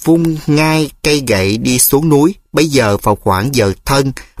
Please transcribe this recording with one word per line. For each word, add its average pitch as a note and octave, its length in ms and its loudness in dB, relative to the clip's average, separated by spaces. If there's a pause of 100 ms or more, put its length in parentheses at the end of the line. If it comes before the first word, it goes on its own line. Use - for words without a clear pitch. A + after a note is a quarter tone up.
vung E3 320 0 (100)
ngay D#3 440 0 (120)
cây D3 240 0
gậy G2+ 320 0
đi B2+ 200 -2
xuống D3 300 0
núi. D3+ 260 4 (180)
Bấy D#3+ 160 2
giờ A#2 340 2
vào G#2 140 0
khoảng G#2 380 -2
giờ G2+ 180 0 (120)
thân, C#3 280 0 (280)